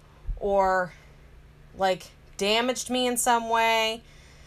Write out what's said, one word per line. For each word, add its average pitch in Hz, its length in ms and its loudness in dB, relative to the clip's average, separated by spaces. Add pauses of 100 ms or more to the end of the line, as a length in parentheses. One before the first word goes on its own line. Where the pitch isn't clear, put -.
(380)
or, 190 540 0 (840)
like, 190 320 -2 (260)
damaged 233 540 -2
me 247 160 0
in 247 100 -2
some 233 320 0
way 226 540 0 (440)